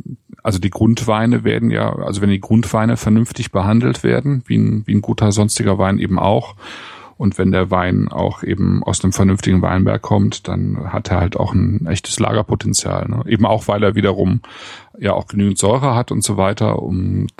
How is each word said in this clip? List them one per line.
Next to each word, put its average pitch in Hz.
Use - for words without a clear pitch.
also 95
die 95
Grundweine 113
werden 113
ja, 107
also -
wenn 101
die 98
Grundweine 113
vernünftig 113
behandelt 113
werden, 123
wie 113
ein, 107
wie 107
ein 104
guter 110
sonstiger 104
Wein 98
eben 92
auch, 101
und 98
wenn 95
der 92
Wein 92
auch -
eben 95
aus 104
einem 95
vernünftigen 95
Weinberg 95
kommt, 104
dann 95
hat -
er 90
halt 90
auch -
ein 95
echtes -
Lagerpotenzial, -
ne? -
Eben 107
auch, 110
weil 104
er 98
wiederum 98
ja 98
auch 95
genügend 101
Säure 123
hat 123
und 107
so 101
weiter. 101
Und, 95